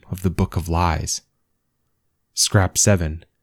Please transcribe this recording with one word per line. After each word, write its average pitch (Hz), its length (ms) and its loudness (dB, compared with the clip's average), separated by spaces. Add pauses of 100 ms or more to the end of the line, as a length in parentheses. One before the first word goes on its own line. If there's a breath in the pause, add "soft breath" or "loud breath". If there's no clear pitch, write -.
of - 140 -6
the 95 80 0
Book 92 240 -2
of 85 120 -4
Lies. 82 540 -2 (1120)
Scrap - 440 2
seven, 82 480 0 (180)